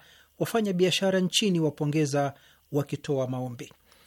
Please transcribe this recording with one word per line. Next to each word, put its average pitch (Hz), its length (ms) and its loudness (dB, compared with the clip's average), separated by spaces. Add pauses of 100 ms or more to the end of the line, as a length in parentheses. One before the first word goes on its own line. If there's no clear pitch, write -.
(400)
Wafanya 202 340 0
biashara 185 460 2
nchini 185 400 2
wapongeza 147 760 0 (380)
wakitoa 139 560 -2
maombi. 127 460 -8 (340)